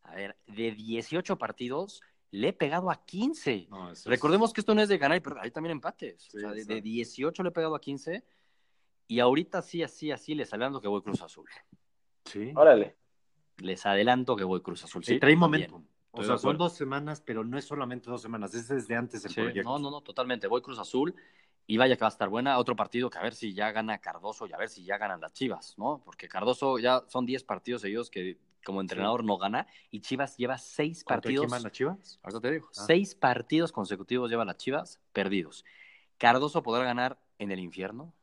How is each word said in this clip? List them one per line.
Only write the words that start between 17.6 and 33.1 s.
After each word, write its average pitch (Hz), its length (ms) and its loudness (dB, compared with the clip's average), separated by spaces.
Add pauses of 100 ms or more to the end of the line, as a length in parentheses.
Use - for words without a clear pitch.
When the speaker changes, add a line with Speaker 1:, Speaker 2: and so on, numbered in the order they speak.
Speaker 2:
solamente 123 440 -8
dos 120 120 -6
semanas, 104 320 -8
es 117 140 -8
desde 120 280 -2
antes 117 280 -6
del 98 80 -8
Speaker 1:
Sí, 117 100 -4
Speaker 2:
proyecto. 117 260 -2
Speaker 1:
no, 139 120 -2
no, 143 100 -4
no, 143 120 -10
totalmente. 123 460 -4
Voy 120 140 2
Cruz 127 160 -12
Azul 131 380 -2 (500)
y 107 120 0
vaya 127 180 6
que - 60 -4
va 113 60 4
a - 20 6
estar 104 200 -2
buena. 127 300 2
Otro 120 160 0
partido 120 340 -2
que - 80 -10
a 85 60 -6
ver 113 100 -4
si 107 220 -8
ya 107 160 -2
gana 110 260 -4
Cardoso 95 480 -10
y 90 80 -14
a - 40 -12
ver 107 120 -4
si 95 140 -20
ya 98 160 -2
ganan 98 220 -4
las 80 120 -12
Chivas, 107 460 -6
¿no? 135 260 -4
Porque - 220 -18
Cardoso 123 500 0
ya 123 300 4
son 127 180 -2
diez 123 180 -4
partidos 113 380 -4
seguidos 107 300 -4
que 92 260 -6 (260)
como 98 180 -4
entrenador 98 400 0
Speaker 2:
Sí. 113 60 -4
Speaker 1:
no 101 120 2
gana 104 260 -2 (240)
y 104 120 -12
Chivas 135 360 -4
lleva 123 220 -2
seis - 440 -4
Speaker 2:
¿Contra 117 180 0
quién 131 160 0
Speaker 1:
partidos. 143 140 2
Speaker 2:
van 123 120 -4
las 107 80 -8
Chivas? 175 500 -4
Speaker 1:
Ahorita 110 200 -10
te 123 100 0
digo, 156 180 -4
Speaker 2:
Ah. 101 160 -14
Speaker 1:
seis 185 300 4